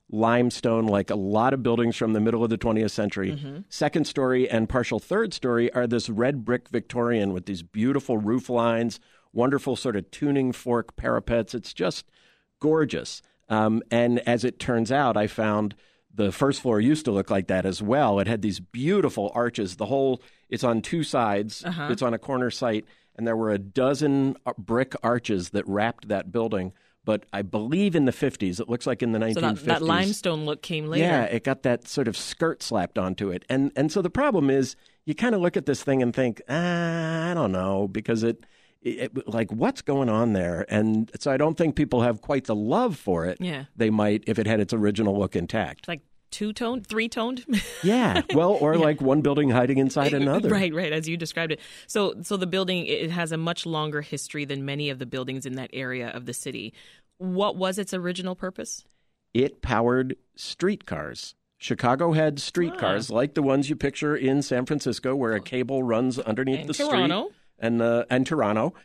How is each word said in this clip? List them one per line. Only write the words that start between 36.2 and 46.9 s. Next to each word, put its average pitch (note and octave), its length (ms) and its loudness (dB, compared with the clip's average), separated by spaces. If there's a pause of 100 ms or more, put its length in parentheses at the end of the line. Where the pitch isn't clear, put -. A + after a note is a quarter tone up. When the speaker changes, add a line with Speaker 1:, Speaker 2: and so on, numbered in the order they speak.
Speaker 1:
"Ah, E3 840 -2
I - 20 -2
don't B2 200 0
know," F#2+ 340 0
because A2 360 -2
it, A#2 220 -2 (360)
it, A#2+ 340 -6
it, - 120 -6
like, A2 260 -2
what's F#3 280 -2
going C3+ 280 0
on A2 240 2
there? F2 340 0
And A2 500 2
so C#3+ 140 -2
I C3 60 2
don't D#3 200 2
think D#3+ 200 2
people C3 240 2
have A#2+ 200 2
quite C#3 220 -2
the A2 120 -2
love D3+ 420 0
for E2+ 280 -2
it F#2 140 -4
Speaker 2:
Yeah. D3 260 -6 (120)
Speaker 1:
they A2 120 2
might G#2 380 2
if A2 100 0
it A2 80 2
had A2 140 4
its G2+ 140 0
original G#2 440 2
look F#2+ 160 0
intact. F2+ 540 -4
Speaker 2:
Like E3+ 140 -8 (280)
two-toned, A3 580 -6
three-toned? A#3 640 -4